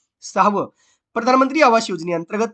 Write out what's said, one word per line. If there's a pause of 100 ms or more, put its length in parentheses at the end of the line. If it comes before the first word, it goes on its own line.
(220)
सहावं, (440)
प्रधानमंत्री
आवास
योजनेअंतर्गत